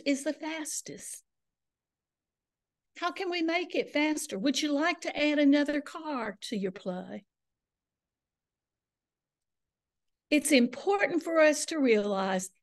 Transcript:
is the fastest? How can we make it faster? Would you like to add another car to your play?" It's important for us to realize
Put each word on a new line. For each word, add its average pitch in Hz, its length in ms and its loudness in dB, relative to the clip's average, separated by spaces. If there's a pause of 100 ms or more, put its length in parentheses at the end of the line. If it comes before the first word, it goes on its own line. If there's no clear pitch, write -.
is 277 200 0
the 302 100 -2
fastest? - 920 -10 (1700)
How 349 160 -4
can 359 180 -6
we 349 100 -2
make 330 340 -2
it - 180 -4
faster? 302 460 -2
Would 269 220 0
you 294 120 -2
like 330 300 -2
to - 140 -8
add 294 220 2
another 285 420 4
car 285 640 -8
to - 140 -8
your 190 160 -4
play?" 190 520 -10 (3000)
It's 294 240 4
important 302 720 2
for 330 180 2
us 302 260 4
to 330 120 -4
realize 202 720 2 (120)